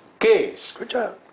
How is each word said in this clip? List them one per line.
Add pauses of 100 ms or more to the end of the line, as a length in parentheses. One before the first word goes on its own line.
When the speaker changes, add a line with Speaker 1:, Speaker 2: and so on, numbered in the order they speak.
(180)
Speaker 1:
¿qué
es?
Speaker 2:
Escucha. (200)